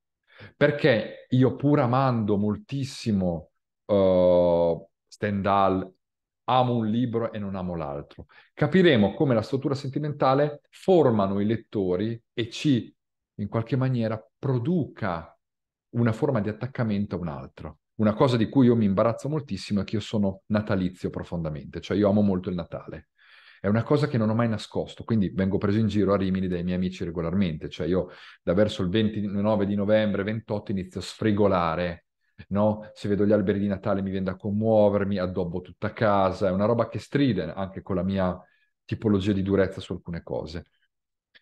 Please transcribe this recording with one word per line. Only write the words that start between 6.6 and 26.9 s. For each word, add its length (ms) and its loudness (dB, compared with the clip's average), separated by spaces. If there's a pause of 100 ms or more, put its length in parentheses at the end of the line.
un 120 -2
libro 440 -2
e 80 -10
non 160 -8
amo 200 -6
l'altro. 520 -10 (260)
Capiremo 600 4
come 200 0
la 80 2
struttura 340 -4
sentimentale 920 0
formano 720 2
i 60 0
lettori 760 -2 (120)
e 160 -6
ci, 440 0 (420)
in 120 -6
qualche 280 -2
maniera, 480 -2 (140)
produca 960 -4 (560)
una 200 2
forma 300 0
di 80 -4
attaccamento 640 -4
a 40 -6
un 80 -6
altro. 520 -12 (160)
Una 180 2
cosa 240 2
di 120 2
cui 160 4
io 100 6
mi 100 2
imbarazzo 440 0
moltissimo 520 -4
è 20 -6
che 120 -6
io 60 -2
sono 460 -4
natalizio 640 -2
profondamente, 720 -8
cioè 160 -2
io 120 4
amo 120 4
molto 280 0
il 60 -4
Natale. 540 -12 (500)
È 80 -4
una 160 2
cosa 240 2
che 100 -2
non 120 2
ho 40 0
mai 160 2
nascosto, 540 -6
quindi 260 0
vengo 300 0
preso 180 0
in 80 2
giro 280 2
a 40 4
Rimini 300 -2
dai 160 -4
miei 140 -2
amici 260 -4